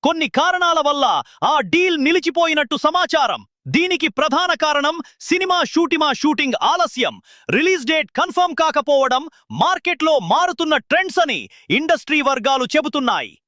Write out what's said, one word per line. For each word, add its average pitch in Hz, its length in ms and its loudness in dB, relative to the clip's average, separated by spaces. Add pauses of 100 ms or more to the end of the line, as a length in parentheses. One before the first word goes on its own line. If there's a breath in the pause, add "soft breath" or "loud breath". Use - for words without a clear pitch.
కొన్ని 294 220 0 (100)
కారణాల 349 400 2 (100)
వల్ల 285 180 2 (460 soft breath)
ఆ - 20 2 (180)
డీల్ 349 340 2
నిలిచిపోయినట్టు 320 800 0
సమాచారం. 302 540 0 (360)
దీనికి 330 340 0 (100)
ప్రధాన 311 320 0 (120)
కారణం 302 340 0 (320 soft breath)
సినిమా 359 300 0 (120)
షూటిమా 320 380 2 (120)
షూటింగ్ 285 380 0 (120)
ఆలస్యం, 254 440 -2 (420 soft breath)
రిలీజ్ 311 340 0
డేట్ 208 180 -2 (100)
కన్ఫర్మ్ 359 420 0
కాకపోవడం, 277 600 0 (400 soft breath)
మార్కెట్లో 330 520 0 (160)
మారుతున్న 320 440 0 (140)
ట్రెండ్స్ 359 360 0
అని 196 160 -6 (360 soft breath)
ఇండస్ట్రీ 311 420 0 (120)
వర్గాలు 262 340 0 (100)
చెబుతున్నాయి. 226 560 -2 (160)